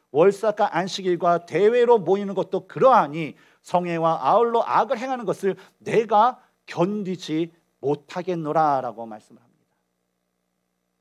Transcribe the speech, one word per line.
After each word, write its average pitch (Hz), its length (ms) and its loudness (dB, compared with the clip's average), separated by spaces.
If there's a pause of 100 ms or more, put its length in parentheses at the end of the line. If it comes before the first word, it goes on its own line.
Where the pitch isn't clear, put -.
(120)
월삭과 202 640 0
안식일과 175 720 -2
대회로 233 540 4
모이는 196 340 -2
것도 185 340 -4
그러하니 160 680 2 (260)
성회와 165 680 -2
아울러 233 340 4
악을 208 360 0
행하는 254 260 -8
것을 185 320 -4 (220)
내가 214 680 0 (220)
견디지 175 880 -4 (260)
못하겠노라라고 147 1300 -2
말씀을 113 360 -20
합니다. - 240 -20 (1400)